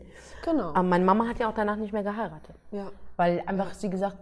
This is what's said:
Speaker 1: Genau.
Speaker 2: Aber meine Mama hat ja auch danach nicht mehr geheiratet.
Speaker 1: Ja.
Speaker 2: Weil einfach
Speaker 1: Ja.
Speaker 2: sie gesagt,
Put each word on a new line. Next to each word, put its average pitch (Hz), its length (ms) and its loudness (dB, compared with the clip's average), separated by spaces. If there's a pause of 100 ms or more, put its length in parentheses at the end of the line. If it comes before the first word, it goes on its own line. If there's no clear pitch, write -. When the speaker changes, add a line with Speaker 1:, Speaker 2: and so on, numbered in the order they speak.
(440)
Speaker 1:
Genau. 262 260 0
Speaker 2:
Aber 190 120 4
meine 180 220 4
Mama 214 240 6
hat 233 100 -4
ja 233 100 2
auch 214 60 -4
danach 208 220 0
nicht 214 160 -6
mehr 214 100 -2
geheiratet. 196 540 -6 (160)
Speaker 1:
Ja. 196 180 -8 (260)
Speaker 2:
Weil 175 300 4
einfach 196 220 0
Speaker 1:
Ja. - 60 -6
Speaker 2:
sie 214 140 -4
gesagt, 190 340 -2